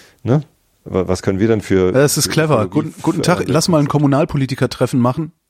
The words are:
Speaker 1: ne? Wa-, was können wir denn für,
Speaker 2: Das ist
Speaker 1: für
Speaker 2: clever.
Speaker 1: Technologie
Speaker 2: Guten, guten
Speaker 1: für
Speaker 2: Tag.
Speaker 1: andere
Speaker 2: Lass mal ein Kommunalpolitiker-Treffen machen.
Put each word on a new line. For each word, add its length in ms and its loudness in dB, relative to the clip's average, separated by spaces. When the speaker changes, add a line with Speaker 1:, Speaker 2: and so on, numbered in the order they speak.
Speaker 1:
ne? 200 2
Wa-, 240 -2
was 120 -2
können 180 -2
wir 100 2
denn 100 2
für, 320 2
Speaker 2:
Das 260 2
ist 100 0
Speaker 1:
für 40 -6
Speaker 2:
clever. 300 2
Speaker 1:
Technologie 300 -2
Speaker 2:
Guten, 100 -20
guten 160 -2
Speaker 1:
für 60 -2
Speaker 2:
Tag. 160 0
Speaker 1:
andere 120 -4
Speaker 2:
Lass 160 0
mal 140 2
ein 80 0
Kommunalpolitiker-Treffen 1120 0
machen. 320 -2